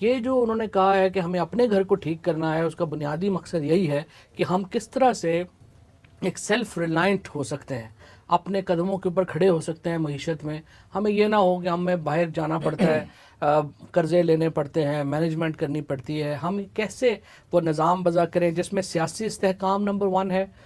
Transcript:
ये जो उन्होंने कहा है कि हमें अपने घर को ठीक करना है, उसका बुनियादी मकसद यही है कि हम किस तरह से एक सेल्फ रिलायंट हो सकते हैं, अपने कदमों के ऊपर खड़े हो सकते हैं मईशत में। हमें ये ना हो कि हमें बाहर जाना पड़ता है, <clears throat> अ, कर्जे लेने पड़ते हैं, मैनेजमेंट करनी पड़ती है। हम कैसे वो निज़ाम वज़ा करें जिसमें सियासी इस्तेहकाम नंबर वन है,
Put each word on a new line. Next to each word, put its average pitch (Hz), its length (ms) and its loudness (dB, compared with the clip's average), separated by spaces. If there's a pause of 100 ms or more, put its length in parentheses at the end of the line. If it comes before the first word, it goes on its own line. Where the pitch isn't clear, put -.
ये 247 180 2
जो 262 160 0
उन्होंने 226 300 0
कहा 196 280 4
है 190 160 4
कि 190 100 -2
हमें 180 200 -2
अपने 233 280 0
घर 196 160 2
को 196 100 2
ठीक 160 260 -4
करना 160 340 0
है, 165 120 0
उसका 160 180 -2
बुनियादी 151 460 -4
मकसद 170 340 -4
यही 170 220 2
है 143 200 -2 (300)
कि 190 60 -2
हम 180 220 0
किस - 280 -6
तरह 262 200 4
से 170 340 -2 (800)
एक 180 140 -2
सेल्फ 214 400 -2
रिलायंट 170 500 0
हो 143 160 -6
सकते 135 300 -8
हैं, 113 220 -10 (340)
अपने 185 380 0
कदमों 185 300 0
के 190 100 -2
ऊपर 180 160 0
खड़े 180 220 2
हो 165 140 4
सकते 165 300 -6
हैं 165 80 -2
मईशत 151 460 -4
में। 151 180 -8 (320)
हमें 208 160 0
ये 208 180 4
ना 214 80 2
हो 180 220 4
कि 180 100 -4
हमें 175 360 0
बाहर 160 260 0
जाना 160 280 -2
पड़ता 156 260 0
है, 156 240 2 (160)
<clears throat> - 180 -12
अ, 151 200 4 (320)
कर्जे 170 280 4
लेने 160 260 2
पड़ते 156 340 -2
हैं, 147 220 -2
मैनेजमेंट 160 520 -2
करनी 151 240 -4
पड़ती 147 380 -6
है। 147 160 -4
हम 190 320 -4 (100)
कैसे 214 440 0 (340)
वो 175 60 6
निज़ाम 160 420 2
वज़ा 175 220 2
करें 170 300 0
जिसमें 180 280 -2
सियासी 165 420 -4
इस्तेहकाम 190 580 -2
नंबर 202 240 0
वन 190 240 0
है, 190 220 0 (140)